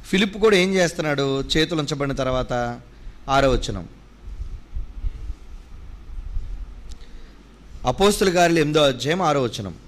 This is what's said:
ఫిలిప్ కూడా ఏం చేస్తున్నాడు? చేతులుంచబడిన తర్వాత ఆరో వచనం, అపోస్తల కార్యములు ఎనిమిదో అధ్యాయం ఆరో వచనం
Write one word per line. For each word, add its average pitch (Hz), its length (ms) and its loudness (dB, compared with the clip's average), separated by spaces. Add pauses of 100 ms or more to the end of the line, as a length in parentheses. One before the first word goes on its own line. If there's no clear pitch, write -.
ఫిలిప్ 196 300 0
కూడా 208 180 6
ఏం 185 180 4
చేస్తున్నాడు? 143 640 0
చేతులుంచబడిన 147 720 0
తర్వాత 123 680 -2 (480)
ఆరో 135 220 4
వచనం, 101 380 -2 (4000)
అపోస్తల 196 440 4
కార్యములు 170 300 6
ఎనిమిదో 151 220 4
అధ్యాయం 139 400 2
ఆరో 147 200 2
వచనం 104 320 -4 (140)